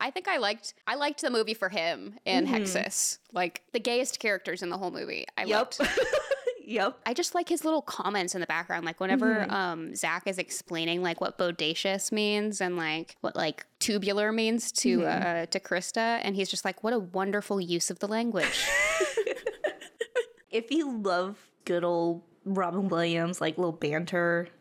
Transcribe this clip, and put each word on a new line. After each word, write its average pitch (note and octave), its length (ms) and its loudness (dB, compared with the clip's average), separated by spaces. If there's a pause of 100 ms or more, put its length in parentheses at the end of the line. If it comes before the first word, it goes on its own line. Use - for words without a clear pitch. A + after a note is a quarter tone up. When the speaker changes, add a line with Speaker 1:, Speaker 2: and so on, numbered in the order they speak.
Speaker 1:
I C4 120 -2
think F#4 160 -6
I F#4 80 2
liked, A3 380 -2 (120)
I A3+ 80 0
liked C#4+ 280 0
the C#4+ 80 0
movie A3 240 2
for F#3+ 160 -2
him E3+ 540 -2
and F#3 220 4
Speaker 2:
Mm-hmm. C4+ 160 2
Speaker 1:
Hexus. - 560 0 (140)
Like, F3+ 300 -2 (100)
the B3 80 0
gayest A#3+ 400 0
characters F#3 420 -2
in F3 80 -4
the F3+ 80 -4
whole F3+ 140 -4
movie. - 340 -6 (100)
I - 80 0
Speaker 2:
Yep. G#3+ 360 2
Speaker 1:
liked. - 240 2
Speaker 2:
<laughs> A#4+ 40 0 (580)
Yep. A3+ 380 0
Speaker 1:
I A#3 80 -2
just E4+ 220 -2
like F4 160 0
his E4+ 120 0
little D#4+ 200 2
comments F#3 520 -2
in F#3 60 -2
the E3 60 -2
background. E3+ 400 -2
Like, E3 120 -4
whenever, A#3 360 4
Speaker 2:
Mm-hmm. G#3 160 0
Speaker 1:
um, F3 440 -2
Zach F3 320 -2
is F#3+ 120 -2
explaining, E3+ 640 -2
like, E3+ 180 0
what F3 160 -2
bodacious F3 720 0
means G#3 520 0
and, F3+ 160 0
like, D#3+ 420 -4
what, - 160 -4
like, D#3+ 300 -2 (140)
tubular G#3 520 2
means A3+ 400 2
to, A#3+ 280 4
Speaker 2:
Mm-hmm. E3+ 260 2 (160)
Speaker 1:
uh, E3 40 -4
to F#3+ 140 -2
Krista, A3+ 640 0
and G3 120 -2
he's F#3+ 160 0
just - 140 -4
like, F#3+ 180 -4
"What A3+ 120 2
a A#3+ 40 2
wonderful G3 600 0
use F3 300 0
of F3+ 80 -8
the G3+ 100 -2
language." A3 600 0
Speaker 2:
<laughs> C#5+ 60 2 (1800)
If A3+ 200 -2
you C#4 320 0
love F#3+ 340 0 (280)
good F3 180 2
old E3+ 400 2 (220)
Robin F#3+ 440 0
Williams, E3+ 520 2
like, D#3+ 180 0
little F3 140 2
banter. E3+ 720 0 (140)